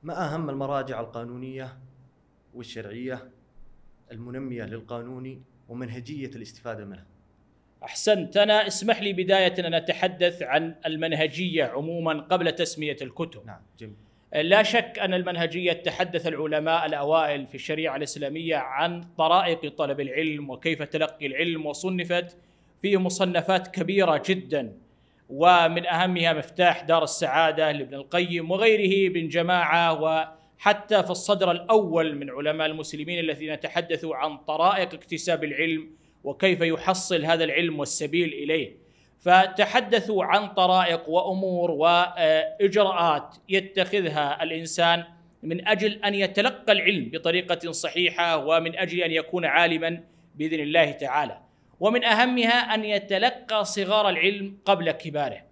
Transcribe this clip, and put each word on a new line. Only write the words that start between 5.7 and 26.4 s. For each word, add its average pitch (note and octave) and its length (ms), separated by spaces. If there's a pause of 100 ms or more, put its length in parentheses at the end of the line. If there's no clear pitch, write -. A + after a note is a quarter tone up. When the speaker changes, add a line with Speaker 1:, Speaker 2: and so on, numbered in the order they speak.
Speaker 1:
الاستفادة A2 540
منها؟ F#2+ 220 (800)
Speaker 2:
أحسنت. - 520
أنا G#3 300
اسمح G#3+ 360
لي G3+ 100
بداية F3+ 540
أن E3 80
أتحدث F3 680
عن E3 320 (120)
المنهجية D#3 760
عمومًا D#3 560
قبل E3+ 320
تسمية D#3 500
الكتب. C3+ 440
Speaker 1:
نعم، G2+ 140 (180)
جميل. G#2+ 260 (300)
Speaker 2:
لا F3 280
شك A3+ 360
أن F#3+ 160
المنهجية F3 580
تحدث E3+ 540
العلماء D#3 600
الأوائل D3 600
في - 80
الشريعة D3+ 420
الإسلامية D3 600
عن D3 480 (140)
طرائق E3 600
طلب C#3+ 220
العلم D3 500
وكيف D3+ 320
تلقي D3+ 440
العلم، E3 400
وصنفت F3 680 (460)
فيه G3 140
مصنفات F3+ 720
كبيرة F3 580
جدًا، C#3+ 460 (560)
ومن E3+ 580
أهمها F3 460
مفتاح D#3+ 500